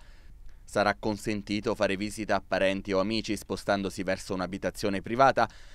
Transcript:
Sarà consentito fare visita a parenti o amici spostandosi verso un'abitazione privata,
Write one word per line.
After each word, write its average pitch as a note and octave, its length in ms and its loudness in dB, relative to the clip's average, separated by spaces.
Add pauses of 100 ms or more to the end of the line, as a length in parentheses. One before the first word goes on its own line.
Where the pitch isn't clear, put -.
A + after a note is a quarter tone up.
(680)
Sarà G2+ 320 4
consentito G#2 760 -2
fare G2 200 2
visita G#2 420 -2
a G2 80 0
parenti F#2+ 460 0
o F#2 80 4
amici G#2 380 0
spostandosi G2 640 -2
verso F#2 300 -2
un'abitazione F#2 680 -2
privata, A#2+ 440 4 (280)